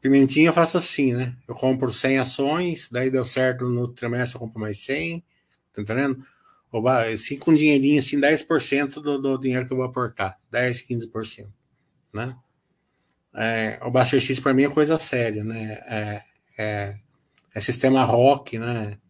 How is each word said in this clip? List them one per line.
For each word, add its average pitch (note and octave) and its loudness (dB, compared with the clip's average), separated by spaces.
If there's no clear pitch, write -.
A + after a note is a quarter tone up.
Pimentinha C#3 6
eu E3 2
faço E3+ 4
assim, C#3 0
né? B2 -4
Eu A#2 -10
compro C3 0
cem C3+ 0
ações, D#3 -2
daí B2+ -2
deu C3 0
certo B2+ -2
no A#2+ 0
outro A#2+ -6
trimestre A#2+ -4
eu A#2 -14
compro A2 -12
mais G#2+ -6
cem, E3 -6
tá G#2 -10
entendendo? C3 -2
Ou A2 -4
ba-, B2 2
assim, A2+ -4
com D#3+ 2
dinheirinho, D3 6
assim, C#3+ -2
dez D3+ 4
por D#3 0
cento C#3 -2
do, D3 -2
do C3+ 0
dinheiro B2+ -2
que B2 -8
eu C3 -2
vou B2+ -2
aportar, A#2 -6
dez, B2 0
quinze A#2 -6
por A2 -8
cento, G#2 -14
né? B2 -8
É, A2+ -2
o B2 -6
Buster B2 4
System C3 -4
pra C3+ 2
mim C3 4
é C#3+ 2
coisa D3+ 2
séria, A2+ -4
né? A2 -8
É, G#2 -6
é, G#2 -6
é G#2+ -4
sistema C3 2
rock, B2+ 4
né? A2 -6